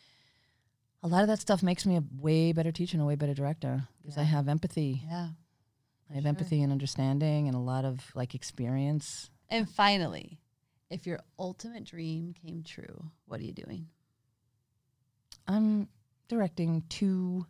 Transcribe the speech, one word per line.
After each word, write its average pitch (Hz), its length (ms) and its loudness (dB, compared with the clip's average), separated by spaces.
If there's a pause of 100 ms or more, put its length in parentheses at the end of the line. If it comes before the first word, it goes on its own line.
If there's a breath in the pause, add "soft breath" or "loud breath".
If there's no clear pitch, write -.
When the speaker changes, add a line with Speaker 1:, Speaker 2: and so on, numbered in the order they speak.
(1040 soft breath)
Speaker 1:
a 175 40 0
lot 175 140 6
of 214 60 6
that 214 100 4
stuff 196 240 2
makes 180 240 2
me 185 100 6
a 160 80 4 (140)
way 160 340 4
better 160 200 2
teacher 175 240 -2
and 156 60 4
a 147 40 4
way 147 80 2
better 143 200 0
director 139 520 -2 (180)
'cause 147 140 -8
I 147 40 0
Speaker 2:
Yeah. 151 60 4
Speaker 1:
have 143 200 2
empathy. 147 580 0
Speaker 2:
Yeah. 170 240 -6 (800)
Speaker 1:
I 147 40 -14
have 139 100 -2
Speaker 2:
Sure. 147 40 2
Speaker 1:
empathy 147 320 0
and 139 120 4
understanding 139 720 2
and 131 100 0
a 127 40 0
lot 127 260 -2
of, 131 300 -6
like, 123 180 -6
experience. 135 960 -2 (180)
Speaker 2:
And 226 220 -2
finally, 190 720 0 (500)
if 165 160 -10
your 170 140 -6 (180)
ultimate 196 460 -10
dream 165 500 -6
came 165 300 -12
true, - 480 -16 (140)
what - 140 -10
are - 40 -10
you - 80 -10
doing? - 340 -12 (1600)
Speaker 1:
I'm 214 420 2 (400)
directing 170 600 0
two 185 600 0